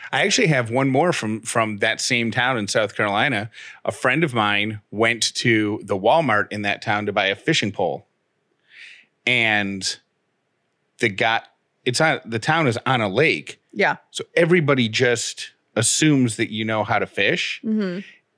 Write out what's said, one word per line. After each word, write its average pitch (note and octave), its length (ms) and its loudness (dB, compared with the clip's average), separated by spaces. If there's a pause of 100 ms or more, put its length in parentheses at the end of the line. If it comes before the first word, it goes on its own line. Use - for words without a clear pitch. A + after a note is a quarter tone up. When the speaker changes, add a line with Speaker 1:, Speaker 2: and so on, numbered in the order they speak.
(120)
Speaker 1:
I C#3+ 140 0
actually G#3 220 2
have B2 240 2
one C3+ 180 2
more D3+ 240 2
from, A2 280 -4
from G#2+ 360 -2
that A2 240 0
same A#2 300 0
town B2 260 0
in G2+ 100 -4
South G#2+ 280 -2
Carolina. A2 560 0 (340)
A - 60 -2
friend C#3 320 0
of C3 100 -2
mine G#2 560 0
went A2+ 320 0 (140)
to G#2+ 480 2
the G2+ 120 -4
Walmart A2 560 2
in G#2 120 -6
that G2+ 180 -2
town G#2 240 -2
to G2+ 80 -4
buy G2 140 2
a G2 80 0
fishing - 360 -2
pole. E2+ 360 -4 (1160)
And G#2 720 0 (1000)
the A#2 100 0
guy, A2+ 320 0 (440)
it's B2 160 -2
on, D#3 240 2
the A2+ 140 -4
town D#3 280 0
is A2+ 180 0
on B2 160 2
a G2+ 80 0
lake. G#2 520 0 (100)
Speaker 2:
Yeah. F3 260 0 (140)
Speaker 1:
So - 120 -8 (120)
everybody C#3+ 540 4
just A#2+ 640 -2 (240)
assumes B2+ 640 2
that A2+ 140 -2
you G#2+ 140 -4
know A2 180 0
how A2 160 0
to F#2+ 60 -2
fish. - 580 -2
Speaker 2:
Mm-hmm. G#3 360 -2 (380)